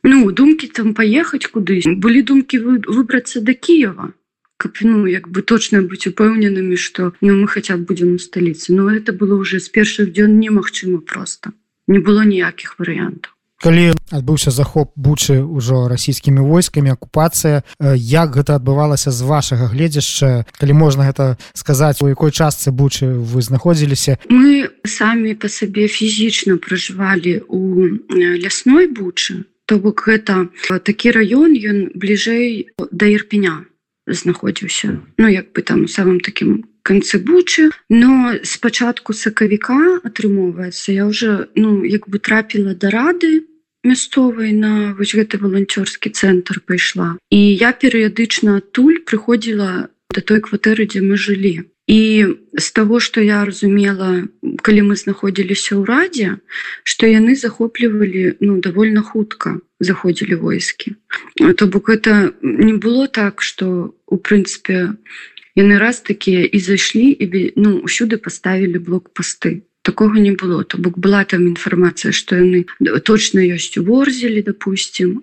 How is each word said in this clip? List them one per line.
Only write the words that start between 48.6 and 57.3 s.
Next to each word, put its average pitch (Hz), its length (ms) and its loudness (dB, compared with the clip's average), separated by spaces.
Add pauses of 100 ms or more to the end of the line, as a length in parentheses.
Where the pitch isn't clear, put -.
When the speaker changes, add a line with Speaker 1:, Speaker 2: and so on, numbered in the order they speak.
Speaker 1:
адтуль 294 460 2
прыходзіла 214 840 -4 (240)
да 202 80 -4
той 214 240 0
кватэры, 220 400 0
дзе 202 160 -4
мы 196 160 2
жылі. 196 480 -2 (280)
І 220 80 6 (540)
з - 180 -4
таго, 226 280 2
што - 200 -4
я 208 240 2
разумела, 196 840 0 (340)
калі 208 260 4
мы 202 80 2
знаходзіліся 196 800 -4
ў 196 80 0
радзе, 247 460 -2 (580)
што - 240 2
яны 220 240 4